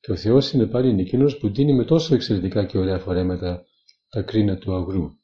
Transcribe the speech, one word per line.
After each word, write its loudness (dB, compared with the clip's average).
Και -6
ο -2
Θεός 2
είναι 2
πάλι 0
εκείνος 0
που -2
ντύνει 2
με 2
τόσο 2
εξαιρετικά 0
και -2
ωραία 0
φορέματα -4
τα -4
κρίνα 0
του -4
αγρού. -4